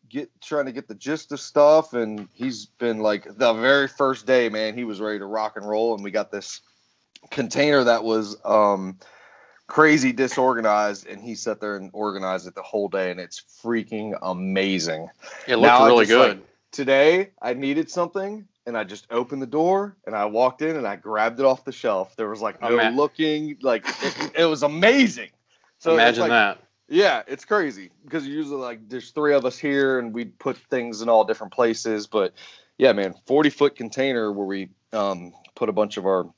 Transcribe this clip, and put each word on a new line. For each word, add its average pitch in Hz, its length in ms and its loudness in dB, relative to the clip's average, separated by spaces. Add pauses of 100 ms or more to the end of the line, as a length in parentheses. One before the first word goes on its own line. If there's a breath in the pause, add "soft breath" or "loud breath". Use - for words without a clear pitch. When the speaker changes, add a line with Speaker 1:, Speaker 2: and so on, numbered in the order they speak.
Speaker 1:
get, 147 200 -10 (120)
trying 147 240 -4
to 131 60 -10
get 120 160 -14
the 107 80 -16
gist 147 360 -8
of 143 80 -10
stuff. 151 540 4
And 107 400 -6
he's 113 320 -8
been, 117 340 -6
like, 107 240 0 (140)
the 117 160 2
very 135 340 2
first 131 380 -4
day, 123 240 4
man, 107 260 -4
he 123 80 -8
was 107 160 -10
ready 104 200 -6
to 98 60 -12
rock 107 300 -6
and 101 120 -12
roll. 110 280 0
And 101 80 -12
we 101 80 -10
got 101 200 -4
this - 300 -12 (720)
container 143 520 2
that 117 200 2
was, 110 420 -2
um, 101 520 2 (680 soft breath)
crazy 151 480 4
disorganized, 113 920 0
and 101 140 -16
he 113 140 -12
sat 107 240 -8
there 104 160 -8
and 95 160 -12
organized 95 560 -6
it 90 80 -18
the 98 60 -14
whole 101 260 -6
day, 92 240 -4
and 90 80 -10
it's 87 220 -16 (200)
freaking 110 600 -6
amazing. 92 880 -4 (360 loud breath)
Speaker 2:
It 127 120 2
looked 117 100 6
Speaker 1:
Now, 123 120 8
I 135 80 8
Speaker 2:
really 120 180 8
Speaker 1:
just, 113 120 6
like, 113 200 4
Speaker 2:
good. 95 60 -20 (280)
Speaker 1:
today 147 580 2 (120)
I 123 120 -4
needed 139 380 -4
something, 196 560 -6 (180)
and 120 120 -8
I 107 80 -4
just 101 260 -18
opened 123 300 -4
the 135 60 -6
door, 185 580 -2
and 107 100 -8
I 104 100 -2
walked 117 360 0
in, 160 160 -4
and 120 100 -6
I 101 80 -6
grabbed 110 460 -4
it 135 40 2
off 131 200 2
the 135 80 -12
shelf. 98 420 -4
There 110 140 -6
was, 107 100 -10
like, 107 220 -8
no 120 180 0
Speaker 2:
Ima- 113 160 0
Speaker 1:
looking, 151 680 -2
like, 123 240 -2 (180)
it, 139 320 -8
it 165 100 2
was 151 180 0
amazing. 170 680 2 (480)
So 165 120 0
it's - 40 6
Speaker 2:
Imagine 117 260 4
Speaker 1:
like, 110 80 2
Speaker 2:
that. 107 300 2 (280)
Speaker 1:
yeah, 156 400 2
it's 139 160 -10
crazy 135 460 -4 (160)
because 143 200 -8
usually, 143 360 -6
like, 117 260 -12
there's 120 240 -14
three 151 220 2
of 135 100 4
us 127 140 -2
here, 139 420 0
and 117 140 -8
we 120 120 -6
put 117 320 -8
things 117 440 -6
in 117 80 -2
all 110 160 6
different 104 260 -6
places. 113 560 -2
But 110 260 -2 (440 soft breath)
yeah, 127 160 6
man, 98 220 -2 (100)
forty 147 240 2
foot 143 260 0
container 120 560 -4
where 101 160 -4
we, 95 220 -8 (240)
um, 95 400 -4 (220)
put 120 120 -2
a 104 60 -2
bunch 104 240 0
of 92 80 -6
our 92 320 0